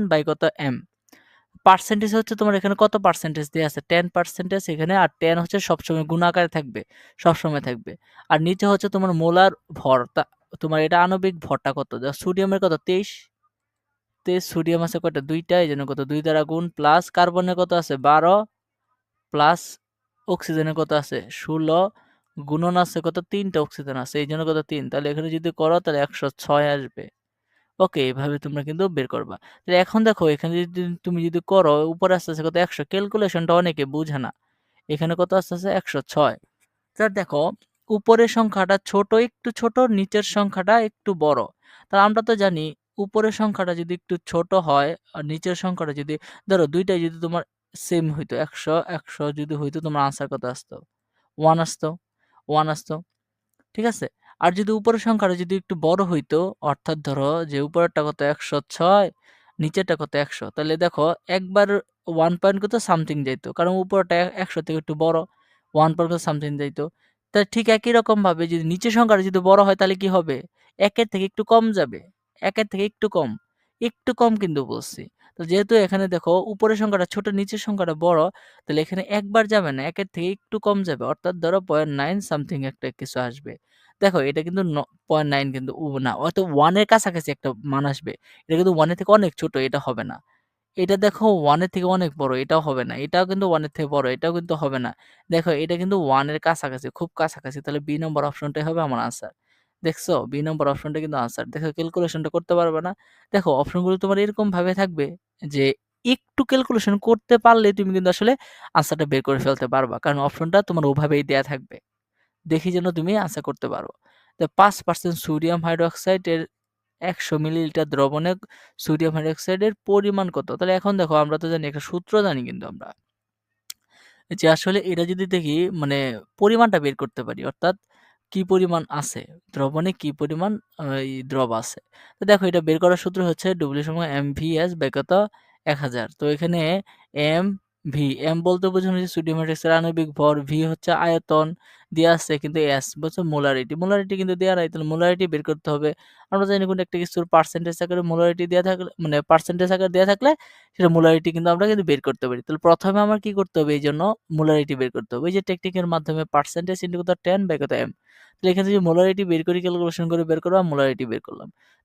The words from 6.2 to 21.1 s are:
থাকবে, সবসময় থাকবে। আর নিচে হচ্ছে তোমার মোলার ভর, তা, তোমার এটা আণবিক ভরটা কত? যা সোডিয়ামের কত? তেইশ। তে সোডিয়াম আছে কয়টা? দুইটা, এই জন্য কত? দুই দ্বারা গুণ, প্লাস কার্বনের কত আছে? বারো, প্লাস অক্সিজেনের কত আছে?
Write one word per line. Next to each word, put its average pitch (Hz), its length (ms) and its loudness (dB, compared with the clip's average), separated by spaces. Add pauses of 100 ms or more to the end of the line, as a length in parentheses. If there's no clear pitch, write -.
থাকবে, 127 320 -8 (380)
সবসময় 156 420 2
থাকবে। 123 300 -8 (380)
আর 160 120 4
নিচে 185 240 0
হচ্ছে 202 240 2
তোমার 190 240 -2
মোলার 175 380 4 (220)
ভর, 131 320 2
তা, - 180 -4 (360)
তোমার 156 220 0
এটা 160 220 2
আণবিক 185 360 -2
ভরটা 139 360 -4
কত? 139 200 -8
যা 123 180 -6
সোডিয়ামের 190 460 0
কত? 185 140 2 (120)
তেইশ। 185 240 -2 (1160)
তে 180 160 0
সোডিয়াম 170 420 0
আছে 165 160 -4
কয়টা? 156 220 -4
দুইটা, 160 400 -2
এই 165 80 2
জন্য 139 160 -4
কত? 135 160 -6
দুই 147 200 -2
দ্বারা 156 220 2
গুণ, 160 260 -4
প্লাস 151 420 4
কার্বনের 180 440 2
কত 180 180 0
আছে? 165 240 0
বারো, 156 380 6 (1000)
প্লাস 151 280 4 (640)
অক্সিজেনের 160 480 -2
কত 156 180 -2
আছে? 143 260 -2 (120)